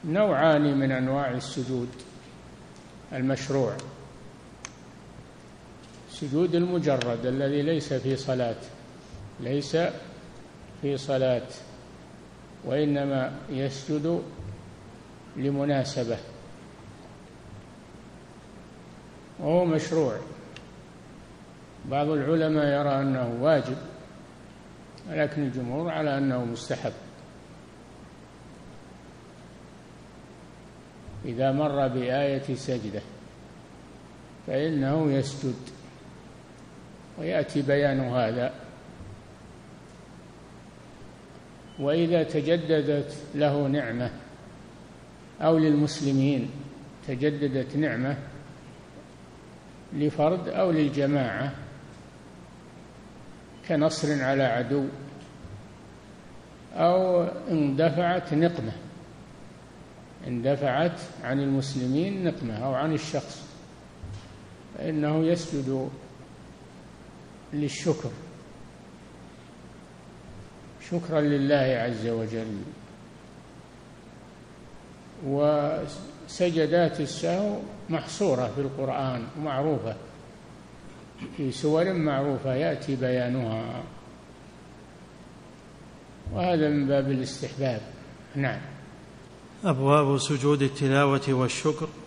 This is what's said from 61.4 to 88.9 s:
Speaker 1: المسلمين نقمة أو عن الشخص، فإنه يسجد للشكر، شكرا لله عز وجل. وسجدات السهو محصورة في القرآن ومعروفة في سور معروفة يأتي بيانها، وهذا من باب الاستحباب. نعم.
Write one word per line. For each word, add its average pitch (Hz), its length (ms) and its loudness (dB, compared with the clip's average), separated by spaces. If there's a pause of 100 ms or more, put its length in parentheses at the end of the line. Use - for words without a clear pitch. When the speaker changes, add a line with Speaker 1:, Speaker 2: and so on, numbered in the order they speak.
Speaker 1:
المسلمين 139 840 0
نقمة 123 300 -2
أو 127 200 -2
عن 156 180 2
الشخص، - 500 -4 (1400)
فإنه 156 480 2
يسجد 135 640 0 (1600)
للشكر، 147 580 0 (2750)
شكرا 165 300 2
لله 143 360 6
عز 120 500 2
وجل. 113 500 -2 (2750)
وسجدات 151 1700 2
السهو 185 580 0 (320)
محصورة 139 640 2
في 139 60 -2
القرآن 131 640 0 (120)
ومعروفة 139 560 0 (1400)
في 135 160 -2
سور 160 400 4
معروفة 139 600 2
يأتي 143 420 0
بيانها، 123 840 0 (2500)
وهذا 175 360 4
من 147 200 4
باب 139 220 4
الاستحباب. 131 720 -2 (560)
نعم. 127 240 0 (1040)